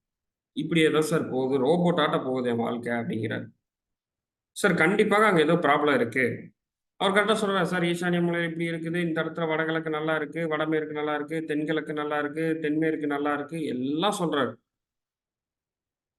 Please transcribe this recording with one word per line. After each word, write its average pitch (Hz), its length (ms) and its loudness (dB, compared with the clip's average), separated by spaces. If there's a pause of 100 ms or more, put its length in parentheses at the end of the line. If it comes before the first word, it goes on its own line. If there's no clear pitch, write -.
(580)
இப்படியே 156 340 4
தான் 151 100 2
சார் 151 280 0
போகுது. 127 360 0
ரோபோட்டாட்ட 156 580 2
போகுது 127 260 -2
என் 117 60 0
வாழ்க்கை," 117 380 -2
அப்படிங்கிறாரு. 113 540 -4 (1040)
சார், 196 220 0
கண்டிப்பாக 202 520 4
அங்க 185 160 4
ஏதோ 156 120 4
ப்ராப்ளம் 147 400 4
இருக்கு. 123 320 0 (720)
அவர் 190 180 2
கரெக்டா 208 280 4
சொல்றாரு, 196 200 2
"சார், 175 200 0
ஈசானிய 175 380 0
மூலை 170 220 0
இப்படி 170 260 -4
இருக்குது, 165 260 -6
இந்த 165 280 -2
இடத்துல 160 240 -4
வடகிழக்கு 160 420 -2
நல்லா 156 260 0
இருக்கு, 156 320 -4
வடமேற்கு 156 460 -2
நல்லா 151 220 -2
இருக்கு, 151 280 -4
தென்கிழக்கு 151 500 -4
நல்லா 151 260 -2
இருக்கு, 156 420 -2
தென்மேற்கு 151 460 0
நல்லா 143 260 -2
இருக்கு," 143 320 -6
எல்லாம் 143 540 -2
சொல்றாரு. 147 340 0 (1700)